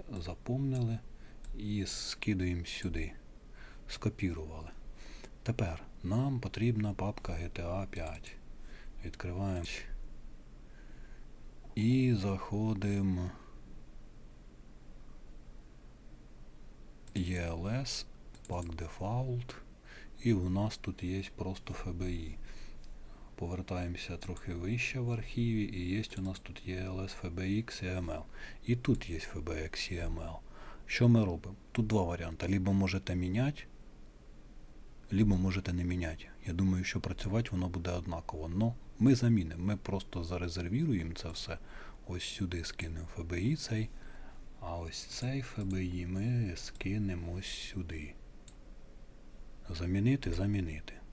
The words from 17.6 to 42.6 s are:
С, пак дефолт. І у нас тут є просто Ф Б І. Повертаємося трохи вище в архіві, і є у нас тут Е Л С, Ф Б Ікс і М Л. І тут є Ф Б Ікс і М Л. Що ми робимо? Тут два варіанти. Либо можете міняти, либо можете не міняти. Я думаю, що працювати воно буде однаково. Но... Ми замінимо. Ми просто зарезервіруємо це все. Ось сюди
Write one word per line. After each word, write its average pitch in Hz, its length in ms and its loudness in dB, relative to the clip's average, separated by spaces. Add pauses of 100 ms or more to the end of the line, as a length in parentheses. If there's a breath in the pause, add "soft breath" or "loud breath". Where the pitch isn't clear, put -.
С, 127 380 0 (420)
пак 85 280 -2
дефолт. 120 800 0 (680 loud breath)
І 117 100 8
у 90 160 4
нас 101 280 4
тут - 260 -4
є 95 200 0 (120)
просто - 380 -4
Ф - 140 -4
Б 90 240 0
І. 82 260 -2 (1000 loud breath)
Повертаємося 87 800 -2
трохи - 360 -4
вище 113 460 0
в 120 120 2
архіві, 113 520 2
і 90 260 0
є 104 140 4 (140)
у 95 40 -2
нас 95 180 -2
тут - 280 -10
Е 92 180 -2
Л 92 160 -2
С, 95 220 -4
Ф 85 100 -4
Б 92 160 0
Ікс 110 320 2
і 92 40 -2
М 90 260 0
Л. 82 120 -4 (420 loud breath)
І 120 100 6
тут - 340 2
є 82 80 -2
Ф - 200 -4
Б 78 280 -2
Ікс - 260 -4
і 90 40 -2
М 82 240 0
Л. 80 160 -4 (500 loud breath)
Що - 240 8
ми 113 160 10
робимо? 90 300 -2 (160)
Тут 113 160 2
два 107 160 6
варіанти. 85 440 0
Либо 98 260 6
можете 95 420 4
міняти, 101 480 2 (1500)
либо 101 260 8
можете 92 360 4
не 87 100 2
міняти. 87 420 0 (200)
Я 85 80 -2
думаю, 92 300 6
що - 160 0
працювати 101 520 0
воно 90 180 2
буде 87 220 0
однаково. 85 580 -2
Но... 113 260 4 (240)
Ми 131 160 12
замінимо. 92 500 4
Ми 101 120 4
просто 95 460 -2
зарезервіруємо 87 920 2
це 80 160 -4
все. - 280 -4 (500 loud breath)
Ось 87 160 -4
сюди 87 400 -2